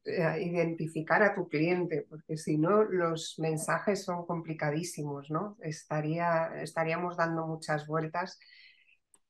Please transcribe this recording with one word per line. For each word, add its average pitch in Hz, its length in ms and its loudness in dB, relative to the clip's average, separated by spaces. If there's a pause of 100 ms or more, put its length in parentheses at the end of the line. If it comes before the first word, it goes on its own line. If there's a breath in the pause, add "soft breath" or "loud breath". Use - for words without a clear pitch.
Eh, 160 380 0
identificar 165 800 2
a 202 120 6
tu 175 140 -4
cliente, 165 600 2
porque 156 280 -10
si 156 220 0
no, 196 260 6
los 170 540 0
mensajes 160 640 0
son 175 220 -4
complicadísimos, 156 1040 -4
¿no? 202 320 -4
Estaría, 160 1000 0
estaríamos 170 540 -2
dando 165 300 2
muchas 156 400 -2
vueltas. 160 520 -2 (920 soft breath)